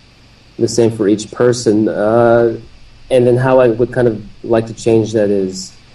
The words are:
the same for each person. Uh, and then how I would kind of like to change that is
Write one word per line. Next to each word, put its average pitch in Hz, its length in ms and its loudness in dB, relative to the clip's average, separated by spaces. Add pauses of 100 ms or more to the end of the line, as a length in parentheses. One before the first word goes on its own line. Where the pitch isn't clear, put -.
(580)
the 117 100 0
same 113 220 0
for 110 180 -2
each 104 220 -2
person. 120 580 0
Uh, 113 720 2 (520)
and 123 160 4
then 120 100 2
how 131 220 2
I 127 80 4
would 120 260 -2
kind 120 140 0
of 104 180 -4 (180)
like 113 240 0
to - 60 -14
change 110 400 0
that 104 160 0
is 95 460 -6 (200)